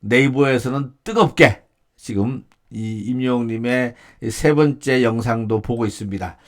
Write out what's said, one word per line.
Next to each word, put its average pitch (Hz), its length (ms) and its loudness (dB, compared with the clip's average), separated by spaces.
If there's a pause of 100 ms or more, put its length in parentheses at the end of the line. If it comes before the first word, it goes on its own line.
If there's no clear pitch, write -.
네이버에서는 131 920 0 (140)
뜨겁게 170 560 4 (340)
지금 110 480 -4 (260)
이 110 360 -8
임영웅님의 123 920 -2 (280)
이 110 60 -4
세 156 240 0
번째 139 500 2
영상도 113 580 0
보고 117 240 -2
있습니다. 98 520 -8 (100)